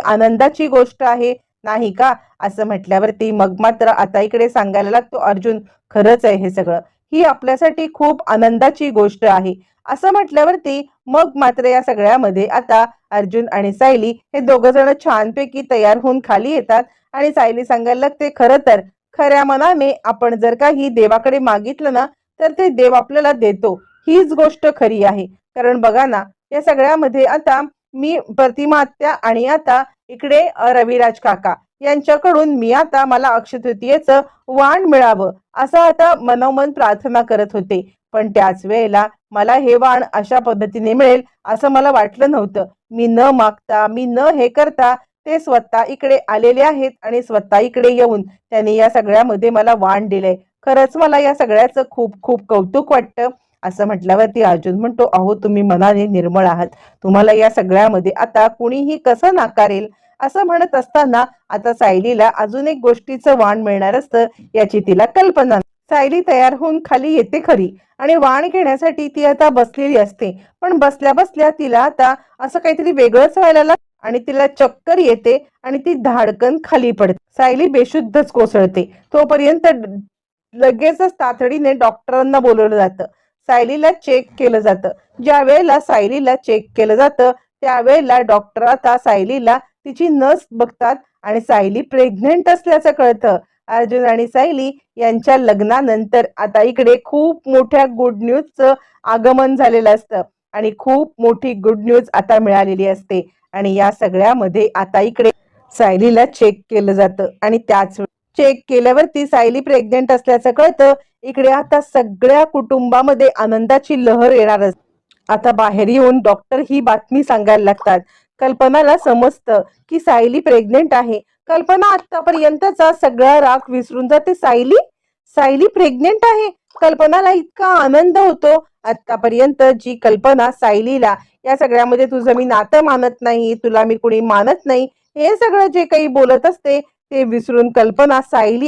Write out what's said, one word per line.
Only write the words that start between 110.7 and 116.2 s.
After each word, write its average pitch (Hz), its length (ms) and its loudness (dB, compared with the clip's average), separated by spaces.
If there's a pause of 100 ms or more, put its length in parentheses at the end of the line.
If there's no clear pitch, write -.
इकडे 262 280 -2
आता 277 320 0
सगळ्या 247 600 0
कुटुंबामध्ये 262 920 0
आनंदाची 269 680 -2
लहर 233 260 4
येणार 214 300 2
असते. 190 260 -4 (420)
आता 214 220 0
बाहेर 208 360 0
येऊन 254 340 4